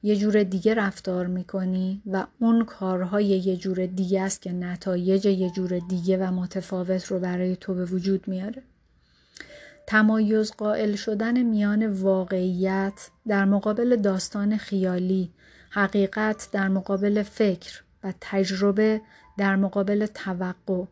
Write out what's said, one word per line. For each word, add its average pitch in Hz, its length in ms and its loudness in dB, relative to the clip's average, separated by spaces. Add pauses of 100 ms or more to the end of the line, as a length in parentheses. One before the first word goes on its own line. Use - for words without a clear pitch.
یه 208 120 2
جور 208 280 4
دیگه 190 300 2
رفتار 190 540 -2
می‌کنی 185 720 -2 (100)
و 190 160 -2 (120)
اون 226 260 4
کارهای 185 600 -2
یه 190 320 2
جور 185 280 -2
دیگه 185 360 0
است 190 200 -4
که 185 100 -8
نتایج 180 760 0
یه 185 240 2
جور 180 300 -2
دیگه 180 380 0
و 185 140 0
متفاوت 185 760 -4
رو 190 140 -4
برای 180 360 -2
تو 185 180 -6
به 180 120 -2
وجود 185 420 -2
میاره. 196 360 -8 (1200)
تمایز 214 640 4
قائل 208 440 -2
شدن 226 460 -2
میان 214 460 2
واقعیت 190 1200 0 (180)
در 196 180 2
مقابل 214 500 2
داستان 202 600 0
خیالی، 185 760 0 (380)
حقیقت 208 840 0
در 196 160 0
مقابل 196 560 0
فکر 202 600 -2 (200)
و 190 180 -6
تجربه 202 800 2 (360)
در 196 180 2
مقابل 202 500 2
توقع 185 880 -6